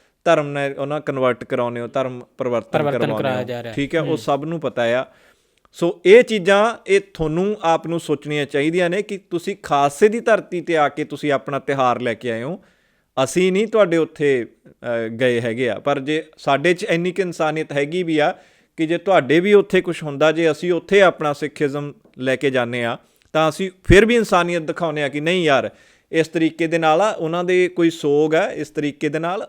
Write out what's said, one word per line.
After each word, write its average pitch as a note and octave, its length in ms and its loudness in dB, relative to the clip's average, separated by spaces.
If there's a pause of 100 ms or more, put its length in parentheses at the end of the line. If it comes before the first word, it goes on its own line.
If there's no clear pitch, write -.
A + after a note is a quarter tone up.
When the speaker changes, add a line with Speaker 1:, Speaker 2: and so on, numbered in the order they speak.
(240)
Speaker 1:
ਧਰਮ D#3 240 2
ਨੇ C#3+ 260 -4
ਉਹਨਾਂ C#3+ 280 -6
ਕਨਵਰਟ C3 420 0
ਕਰਾਉਂਦੇ A#2+ 380 -4
ਹੋ, A#2+ 60 -8
ਧਰਮ B2+ 340 -4 (160)
ਪਰਿਵਰਤਨ A#2+ 340 -2
Speaker 2:
ਪਰਿਵਰਤਨ C#3+ 280 0
Speaker 1:
ਕਰਵਾਉਂਦੇ G#2+ 240 -2
Speaker 2:
ਕਰਾਇਆ C3 140 -2
Speaker 1:
ਹੋ। B2+ 60 -4
Speaker 2:
ਜਾ A#2+ 200 -10
ਰਿਹਾ। A#2 100 -12
Speaker 1:
ਠੀਕ C#3+ 220 -4
ਹੈ, D#3+ 60 0
ਉਹ D3 60 -4
Speaker 2:
ਹੂੰ। D#3 100 -2
Speaker 1:
ਸਭ C#3 280 -2
ਨੂੰ E3 140 -8
ਪਤਾ B2 240 -4
ਆ। A#2+ 220 0 (640)
ਸੋ - 340 -4
ਇਹ G#3+ 180 10
ਚੀਜ਼ਾਂ, G#3 520 2 (120)
ਇਹ G3 140 4 (120)
ਤੁਹਾਨੂੰ F3 480 -2
ਆਪ E3 260 0
ਨੂੰ E3 120 -4
ਸੋਚਣੀਆਂ D3 460 -4
ਚਾਹੀਦੀਆਂ E3 440 0
ਨੇ F#3+ 120 -2
ਕਿ G#3 160 -8
ਤੁਸੀਂ F3+ 460 -8
ਖਾਲਸੇ C#3+ 460 2
ਦੀ A3+ 100 -4
ਧਰਤੀ A3 400 0
'ਤੇ D#3+ 180 -2
ਆ D3 120 4
ਕੇ D3+ 140 -6
ਤੁਸੀਂ D3 280 -4
ਆਪਣਾ C3+ 280 -2
ਤਿਉਹਾਰ B2+ 420 0
ਲੈ A#2+ 120 -2
ਕੇ A#2+ 180 -6
ਆਏ A2+ 120 -6
ਹੋ। E3+ 200 -10 (600)
ਅਸੀਂ F3+ 280 2
ਨਹੀਂ G3+ 160 0
ਤੁਹਾਡੇ G3+ 300 2
ਉੱਥੇ, C#3+ 480 0 (220)
ਅ, A#2 400 -6
ਗਏ A#2 340 0
ਹੈਗੇ A#2+ 280 -2
ਆ, G2 100 -4
ਪਰ C#3 200 -2
ਜੇ D3+ 240 -4 (140)
ਸਾਡੇ C#3+ 360 2
'ਚ F3 100 -10
ਇੰਨੀ F3 280 -2
ਕੁ F3 100 -4
ਇਨਸਾਨੀਅਤ D#3+ 500 -4
ਹੈਗੀ D3 320 -2
ਵੀ D#3+ 140 -2
ਆ D#3 180 2 (420)
ਕਿ D#3+ 80 -2
ਜੇ E3 120 0
ਤੁਹਾਡੇ E3 420 2
ਵੀ G3+ 140 2
ਉੱਥੇ F#3+ 280 4
ਕੁਛ E3+ 220 -6
ਹੁੰਦਾ, D3+ 280 0
ਜੇ D#3+ 200 2
ਅਸੀਂ F3+ 220 -2
ਉੱਥੇ F#3+ 280 2
ਆਪਣਾ D#3+ 320 2
ਸਿੱਖੀਜ਼ਮ D3 600 -6 (240)
ਲੈ C3 180 -2
ਕੇ C#3+ 140 0
ਜਾਂਦੇ A#2+ 360 -2
ਆ, A#2 120 -4 (360)
ਤਾਂ D#3 160 2
ਅਸੀਂ F#3 220 -4 (120)
ਫਿਰ G3 220 8
ਵੀ A3+ 100 2
ਇਨਸਾਨੀਅਤ F3 460 0
ਦਿਖਾਉਂਦੇ D#3 420 -4
ਆ C#3 60 0
ਕਿ C#3 100 -6
ਨਹੀਂ F3 240 0
ਯਾਰ, C3 260 2 (420)
ਇਸ D#3+ 160 0
ਤਰੀਕੇ D#3+ 400 0
ਦੇ E3 100 0
ਨਾਲ D#3+ 240 2
ਆ, G#3+ 100 2
ਉਹਨਾਂ E3+ 320 -4
ਦੇ F3+ 240 2
ਕੋਈ F3 220 0
ਸੋਗ D#3 460 0
ਆ, G3+ 160 2
ਇਸ D3+ 180 -8
ਤਰੀਕੇ D3 400 -4
ਦੇ D#3 100 -4
ਨਾਲ F3 300 -6